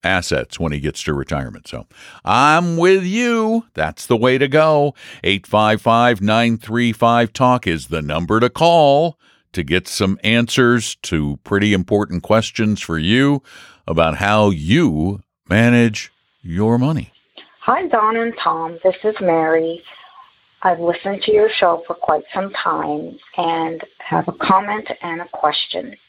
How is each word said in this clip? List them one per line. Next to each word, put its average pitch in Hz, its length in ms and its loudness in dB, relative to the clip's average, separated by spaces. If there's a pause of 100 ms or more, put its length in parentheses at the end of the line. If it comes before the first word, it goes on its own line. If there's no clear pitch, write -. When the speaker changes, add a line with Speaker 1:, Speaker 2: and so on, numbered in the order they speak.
Speaker 1:
assets 87 580 -2
when 80 120 -4
he 73 80 -6
gets 73 220 -6
to 78 120 -4
retirement. 67 520 -6
So 57 200 -14 (380)
I'm 156 520 2
with 185 280 4
you. 226 600 0 (100)
That's 78 320 -6
the 120 100 2
way 127 220 2
to 139 100 0
go. 151 460 2 (280)
Eight 98 240 -2
five 107 340 2
five, 117 400 2
nine 113 380 0
three 117 340 -2
five, 117 400 2
talk 127 340 0
is 82 200 -4
the 80 160 -6
number 82 380 -2
to 123 100 2
call 160 680 2 (340)
to 90 100 -6
get 80 240 -2
some 98 380 -2
answers 117 720 2
to 73 480 -4
pretty 101 280 2
important 92 500 -2
questions 107 580 0
for 82 180 -4
you 131 440 2 (440)
about 80 300 2
how 104 340 2
you 92 720 0 (260)
manage 117 640 2 (300)
your 104 360 0
money. 127 340 -2 (480)
Speaker 2:
Hi, 339 280 -2
Don 220 280 0
and 233 260 -4
Tom. 165 400 -4
This 185 220 2
is 214 160 0
Mary. 165 640 0 (800)
I've 175 180 0
listened 175 420 -4
to 220 100 0
your 214 180 4
show 170 360 0
for - 80 -6
quite - 300 -2 (100)
some 196 180 -6
time 156 680 -6 (180)
and 165 460 -4 (160)
have 165 300 -2
a 170 40 -8
comment 208 560 -2 (140)
and 170 180 -8
a 170 120 -12
question. - 640 -4 (140)